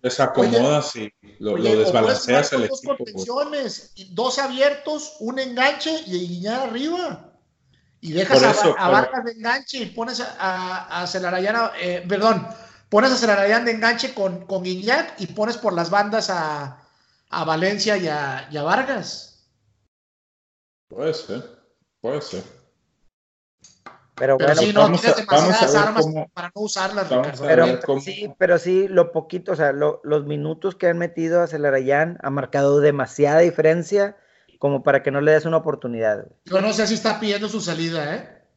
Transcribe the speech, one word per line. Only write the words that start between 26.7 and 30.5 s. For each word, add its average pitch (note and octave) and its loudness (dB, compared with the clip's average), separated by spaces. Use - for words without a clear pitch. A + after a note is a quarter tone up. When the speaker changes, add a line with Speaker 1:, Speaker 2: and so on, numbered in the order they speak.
Speaker 1:
vamos B2+ 2
Speaker 2:
Ricardo. B2+ -10
Speaker 1:
a D3 -4
Speaker 3:
pero, D#3+ 6
Speaker 1:
ver - 0
cómo C#3 0
Speaker 3:
sí, G3 -10
pero F3+ 4
sí, F#3 2
lo F3 2
poquito, E3+ -6
o F3 0
sea, D3 2
lo, D3 -2
los D3 0
minutos D#3 -6